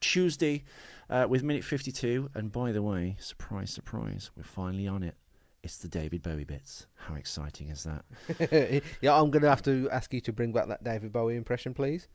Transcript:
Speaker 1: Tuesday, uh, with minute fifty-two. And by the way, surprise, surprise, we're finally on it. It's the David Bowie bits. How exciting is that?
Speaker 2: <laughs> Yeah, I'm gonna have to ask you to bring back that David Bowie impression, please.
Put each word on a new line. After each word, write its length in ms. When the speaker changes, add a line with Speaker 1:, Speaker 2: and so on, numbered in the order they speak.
Speaker 1:
Tuesday, 640
uh, 200
with 140
minute 220
fifty-two. 680
And 180
by 180
the 120
way, 360
surprise, 520
surprise, 680
we're 80
finally 420
on 160
it. 140
It's 160
the 100
David 340
Bowie 220
bits. 500
How 220
exciting 540
is 140
that? 1000
Speaker 2:
<laughs> 100
Yeah, 180
I'm 100
gonna 180
have 140
to 280
ask 240
you 80
to 100
bring 200
back 160
that 160
David 280
Bowie 240
impression, 380
please. 400